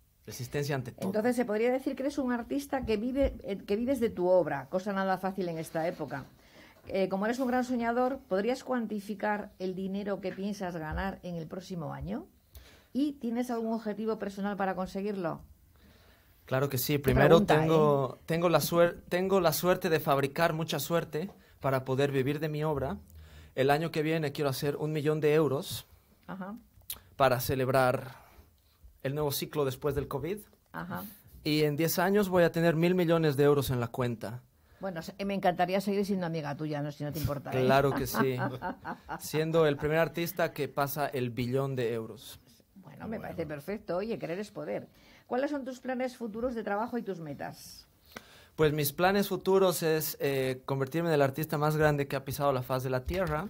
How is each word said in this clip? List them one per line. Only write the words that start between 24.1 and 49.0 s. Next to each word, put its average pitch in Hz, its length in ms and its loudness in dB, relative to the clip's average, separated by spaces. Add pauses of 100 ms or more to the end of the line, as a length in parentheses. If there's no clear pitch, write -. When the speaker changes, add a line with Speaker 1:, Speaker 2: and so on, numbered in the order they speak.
Speaker 1:
quiero 147 160 0
hacer 143 260 -2
un 156 160 -4
millón 156 300 0
de 147 140 4
euros 156 500 0 (420)
Speaker 2:
Ajá. 190 280 -10 (600)
Speaker 1:
para 127 240 4
celebrar 131 760 2 (880)
el 135 120 -2
nuevo 151 160 0
ciclo 147 320 -2
después 135 320 -2
del 135 140 -4
covid. 156 300 -6 (340)
Speaker 2:
Ajá. 175 320 -10 (380)
Speaker 1:
Y 151 200 2
en 147 140 2
diez 160 220 2
años 196 280 4
voy 180 160 6
a 165 80 4
tener 165 240 4
mil 175 200 4
millones 165 420 4
de 143 80 6
euros 143 240 6
en 127 100 0
la 117 80 -2
cuenta. 120 540 -4 (400)
Speaker 2:
Bueno, 180 200 -6
se-, 185 120 -10 (100)
me 196 100 -2
encantaría 180 460 2
seguir 196 260 0
siendo 185 200 0
amiga 156 320 -4
tuya, 151 240 -2
¿no? 147 100 -4
Si 147 140 -10
no 147 80 -4
te - 60 -6
importa, 143 320 -2
¿eh? 127 120 2
Speaker 1:
Claro 135 300 4
que - 140 -2
sí. 127 280 0 (420)
Speaker 2:
<laughs> - 420 -10
Speaker 1:
Siendo 160 480 2
el 147 100 2
primer 151 220 0
artista 165 520 -2
que 139 160 -4
pasa 143 400 -2
el 123 220 -2
billón 127 460 -2
de 120 180 -2
euros. 110 460 -10 (360)
Speaker 2:
Bueno, 156 280 -20
me 214 140 -8
Speaker 3:
Bueno. 180 60 -10
Speaker 2:
parece 165 220 -8
perfecto. 170 520 -6
Oye, 208 220 -4
querer 160 200 -6
es 208 120 -10
poder. 160 360 -8 (400)
¿Cuáles 262 240 -2
son 285 140 -6
tus 254 140 -10
planes 254 380 -6
futuros 233 380 -4
de 226 80 -6
trabajo 214 340 -2
y 220 60 -4
tus 180 160 -6
metas? - 680 -12 (680)
Speaker 1:
Pues 156 180 4
mis 151 180 0
planes 196 380 4